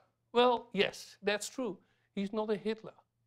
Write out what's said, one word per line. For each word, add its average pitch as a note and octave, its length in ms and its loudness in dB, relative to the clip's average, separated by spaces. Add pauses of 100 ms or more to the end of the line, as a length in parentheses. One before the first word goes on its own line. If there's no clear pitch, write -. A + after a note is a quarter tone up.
(320)
Well, A#3+ 400 4
yes, - 500 -2
that's G3+ 260 -2
true. A3+ 300 -4 (380)
He's G3 160 -2
not G#3+ 180 -2
a G#3 60 0
Hitler. G3+ 380 -6 (320)